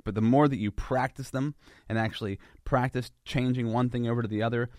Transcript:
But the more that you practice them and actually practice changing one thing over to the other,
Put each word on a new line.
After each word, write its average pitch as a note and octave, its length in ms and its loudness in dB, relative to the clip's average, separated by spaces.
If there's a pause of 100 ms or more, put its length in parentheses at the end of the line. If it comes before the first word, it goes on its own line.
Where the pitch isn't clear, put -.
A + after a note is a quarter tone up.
But G#2 100 -6
the G#2+ 80 0
more C3+ 260 6
that C3 100 -2
you G#2 120 -2
practice B2+ 600 -4
them C#3 240 -4 (340)
and A2 100 -2
actually G#2+ 400 -4 (260)
practice B2+ 480 0 (120)
changing B2+ 480 0
one B2 180 2
thing A#2+ 180 -2
over A#2 140 0
to A2 60 -2
the G#2+ 140 -2
other, A#2 260 0 (100)